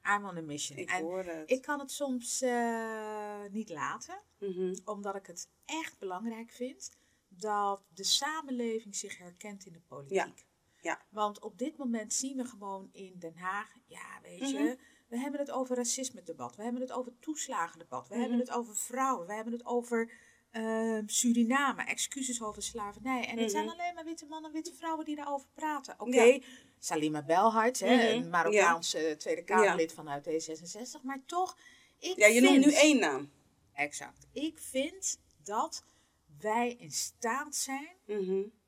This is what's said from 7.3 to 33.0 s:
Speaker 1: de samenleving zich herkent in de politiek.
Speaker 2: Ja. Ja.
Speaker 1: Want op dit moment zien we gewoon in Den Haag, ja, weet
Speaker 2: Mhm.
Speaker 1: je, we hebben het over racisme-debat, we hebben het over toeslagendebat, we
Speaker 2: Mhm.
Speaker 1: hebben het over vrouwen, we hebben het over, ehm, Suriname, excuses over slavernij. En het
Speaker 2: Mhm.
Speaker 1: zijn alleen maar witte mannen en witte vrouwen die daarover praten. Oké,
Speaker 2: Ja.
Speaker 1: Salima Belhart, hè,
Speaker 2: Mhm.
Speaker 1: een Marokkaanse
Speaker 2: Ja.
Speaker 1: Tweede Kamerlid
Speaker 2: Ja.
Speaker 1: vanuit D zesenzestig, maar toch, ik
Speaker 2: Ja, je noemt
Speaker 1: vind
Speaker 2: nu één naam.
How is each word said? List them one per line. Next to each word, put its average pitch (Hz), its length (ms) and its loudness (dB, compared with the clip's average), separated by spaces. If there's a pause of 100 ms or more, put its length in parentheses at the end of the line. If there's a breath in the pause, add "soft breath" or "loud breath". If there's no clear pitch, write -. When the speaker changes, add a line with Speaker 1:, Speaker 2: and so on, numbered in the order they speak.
Speaker 1:
de 196 100 -14
samenleving 240 920 -2
zich 196 220 -8
herkent 185 480 -16
in 180 80 -18
de 165 140 -20
politiek. 139 300 -8
Speaker 2:
Ja. - 160 0 (480)
Ja. - 280 -4
Speaker 1:
Want 208 320 -2
op 196 160 -12
dit 294 200 -4
moment 233 360 -4
zien 269 240 -4
we 247 80 -4
gewoon 196 460 -10
in 185 280 -18
Den 165 180 -12
Haag, 190 360 -6 (120)
ja, - 360 -18
weet 175 180 -18
Speaker 2:
Mhm. 269 100 -4 (140)
Speaker 1:
je, 254 140 0 (300 soft breath)
we 240 120 -6
hebben 277 200 -4
het 285 120 -4
over 254 240 -2
racisme-debat, 240 800 -6
we 208 80 -12
hebben 240 180 -4
het 254 100 -6
over 247 280 -6
toeslagendebat, 170 880 -6
we - 60 -14
Speaker 2:
Mhm. 233 100 -2
Speaker 1:
hebben 240 160 2
het 247 120 -2
over 233 240 -4
vrouwen, 254 520 -2
we 202 60 -8
hebben 220 200 -6
het 233 120 -8
over, 233 460 -2 (400 soft breath)
ehm, 220 560 -2
Suriname, 240 760 4
excuses 247 580 -4
over 208 220 -8
slavernij. 220 580 -4
En 247 80 -6
het 233 100 -6
Speaker 2:
Mhm. 226 100 2
Speaker 1:
zijn 220 200 -2
alleen 349 240 -6
maar 330 120 -12
witte 330 200 -10
mannen 311 240 -12
en 302 60 -12
witte 320 180 -8
vrouwen 320 320 -6
die 302 100 -6
daarover 285 380 -6
praten. 302 460 -6
Oké, 247 240 6
Speaker 2:
Ja. 262 160 10 (400 loud breath)
Speaker 1:
Salima 151 440 0
Belhart, 220 560 4
hè, 240 160 4
Speaker 2:
Mhm. 233 100 6 (180)
Speaker 1:
een 170 60 -8
Marokkaanse 170 680 4
Speaker 2:
Ja. 156 160 0
Speaker 1:
Tweede 170 280 -4
Kamerlid 175 460 4
Speaker 2:
Ja. - 60 -16
Speaker 1:
vanuit 143 280 -8
D 160 200 -2
zesenzestig, 175 600 -12
maar 269 220 -8
toch, 359 320 -2 (420 soft breath)
ik - 180 -6
Speaker 2:
Ja, 208 100 10
je 233 140 10
noemt 277 120 10
Speaker 1:
vind 269 120 10
Speaker 2:
nu 294 80 10
één 294 260 10
naam. 143 320 0 (420)